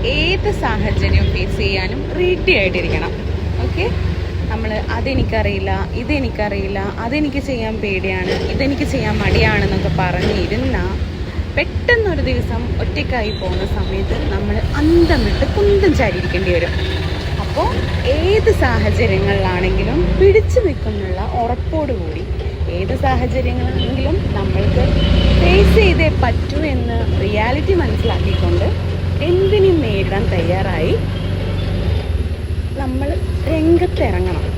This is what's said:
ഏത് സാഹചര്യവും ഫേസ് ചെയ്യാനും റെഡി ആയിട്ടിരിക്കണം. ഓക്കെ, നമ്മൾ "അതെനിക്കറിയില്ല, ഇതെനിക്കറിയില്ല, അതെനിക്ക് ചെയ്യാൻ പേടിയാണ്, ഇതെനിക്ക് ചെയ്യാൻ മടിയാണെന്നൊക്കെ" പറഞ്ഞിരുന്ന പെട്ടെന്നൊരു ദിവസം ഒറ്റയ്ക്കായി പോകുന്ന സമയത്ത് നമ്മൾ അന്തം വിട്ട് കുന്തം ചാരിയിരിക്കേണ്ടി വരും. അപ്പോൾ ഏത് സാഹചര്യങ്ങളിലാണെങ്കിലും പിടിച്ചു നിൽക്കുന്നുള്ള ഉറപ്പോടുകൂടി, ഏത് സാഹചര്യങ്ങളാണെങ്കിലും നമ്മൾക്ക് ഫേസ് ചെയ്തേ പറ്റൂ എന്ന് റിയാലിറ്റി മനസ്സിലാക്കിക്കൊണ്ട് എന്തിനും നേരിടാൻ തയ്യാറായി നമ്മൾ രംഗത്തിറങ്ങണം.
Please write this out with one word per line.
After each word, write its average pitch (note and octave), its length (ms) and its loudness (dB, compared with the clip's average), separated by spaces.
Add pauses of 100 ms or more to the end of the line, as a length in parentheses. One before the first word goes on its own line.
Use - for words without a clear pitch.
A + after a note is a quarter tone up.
(160)
ഏത് F4+ 340 0 (120)
സാഹചര്യവും G#3 720 0
ഫേസ് F#3+ 240 -2
ചെയ്യാനും G3 440 -2 (160)
റെഡി F4+ 420 0
ആയിട്ടിരിക്കണം. E3+ 520 -2 (520)
ഓക്കെ, F4+ 220 -2 (680)
നമ്മൾ A3 180 -4 (280)
"അതെനിക്കറിയില്ല, G#3+ 760 -2 (300)
ഇതെനിക്കറിയില്ല, G#3 800 -4 (260)
അതെനിക്ക് C#4+ 440 -2
ചെയ്യാൻ A3 240 -4 (100)
പേടിയാണ്, F#3 520 -2 (180)
ഇതെനിക്ക് C#4 400 -2
ചെയ്യാൻ G#3+ 300 -2
മടിയാണെന്നൊക്കെ" G3+ 680 2 (100)
പറഞ്ഞിരുന്ന G3+ 760 0 (800)
പെട്ടെന്നൊരു G4+ 720 0
ദിവസം A#3 320 -2 (200)
ഒറ്റയ്ക്കായി B3+ 580 -2
പോകുന്ന F#3 260 -2 (120)
സമയത്ത് F#3+ 380 -2 (180)
നമ്മൾ G3+ 220 -2 (240)
അന്തം D#4+ 460 4
വിട്ട് C#4 200 2 (100)
കുന്തം G4+ 440 4
ചാരിയിരിക്കേണ്ടി F3+ 560 0
വരും. E3+ 160 0 (720)
അപ്പോൾ D#4 260 -2 (460)
ഏത് G4+ 380 2 (100)
സാഹചര്യങ്ങളിലാണെങ്കിലും G3 1400 2 (200)
പിടിച്ചു G4+ 480 6
നിൽക്കുന്നുള്ള G3 520 -4 (220)
ഉറപ്പോടുകൂടി, A#3 840 -2 (540)
ഏത് G3 160 -2 (100)
സാഹചര്യങ്ങളാണെങ്കിലും B3+ 1120 0 (220)
നമ്മൾക്ക് E3+ 460 2 (580)
ഫേസ് F#4+ 340 8
ചെയ്തേ F4 320 6 (140)
പറ്റൂ C4 380 0 (140)
എന്ന് A#3+ 240 -2 (240)
റിയാലിറ്റി G#3+ 600 0
മനസ്സിലാക്കിക്കൊണ്ട് - 840 0 (600)
എന്തിനും F#4+ 540 4
നേരിടാൻ G3 420 0 (100)
തയ്യാറായി F3+ 600 0 (1900)
നമ്മൾ C4+ 280 -2 (440)
രംഗത്തിറങ്ങണം. D#4+ 920 2 (120)